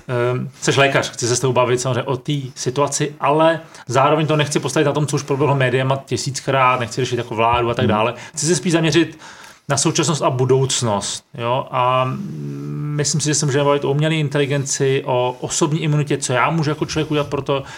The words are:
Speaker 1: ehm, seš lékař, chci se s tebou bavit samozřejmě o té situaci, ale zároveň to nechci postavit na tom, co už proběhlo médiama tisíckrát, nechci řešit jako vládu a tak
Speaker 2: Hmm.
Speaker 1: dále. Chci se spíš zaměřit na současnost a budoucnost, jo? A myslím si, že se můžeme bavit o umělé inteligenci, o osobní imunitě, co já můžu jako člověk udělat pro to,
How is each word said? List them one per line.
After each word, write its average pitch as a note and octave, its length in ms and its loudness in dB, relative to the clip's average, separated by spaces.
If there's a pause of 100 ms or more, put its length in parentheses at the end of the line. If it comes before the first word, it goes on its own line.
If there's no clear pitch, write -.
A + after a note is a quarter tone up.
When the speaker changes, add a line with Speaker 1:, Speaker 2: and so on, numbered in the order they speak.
(320)
Speaker 1:
ehm, C3 180 -4 (100)
seš B2 160 0
lékař, C#3 340 2
chci - 180 -6
se B2 80 2
s - 40 -2
tebou C3 120 0
bavit B2 280 2
samozřejmě B2+ 220 -2
o C3 140 -2
té C3+ 160 -6 (220)
situaci, C#3+ 680 -2
ale D#3 400 4 (260)
zároveň D3 400 2
to D#3 100 2
nechci D3 240 0
postavit D#3+ 260 0
na C#3+ 60 0
tom, D3 140 0
co D3 100 -2
už C3+ 60 -2
proběhlo C3+ 340 0
médiama C3 480 2
tisíckrát, B2+ 760 0
nechci A#2+ 200 -6
řešit B2 180 -2
jako A#2 160 -6
vládu A#2 360 2
a A#2 40 0
tak B2+ 100 0
Speaker 2:
Hmm. A2+ 100 2
Speaker 1:
dále. A2+ 200 0 (200)
Chci C#3+ 120 -4
se E3+ 100 2
spíš F3 160 -2
zaměřit D#3+ 460 2 (500)
na C#3+ 80 0
současnost D#3 460 0
a E3+ 80 2
budoucnost, B2+ 960 0 (140)
jo? B2 320 -2
A B2+ 380 2 (880)
myslím D3 240 0
si, D3+ 80 -2
že D3+ 60 2
se D3 120 0
můžeme C#3+ 180 2
bavit C#3+ 200 2
o C3+ 60 2
umělé D3+ 240 2
inteligenci, C#3+ 920 0
o B2 340 0
osobní D#3 420 -2
imunitě, D3 360 0
co C3+ 140 -4
já B2 180 4
můžu D#3 200 0
jako D3+ 160 -2
člověk D3+ 240 -2
udělat D3 180 0
pro C#3 140 -4
to, C#3 200 -2 (160)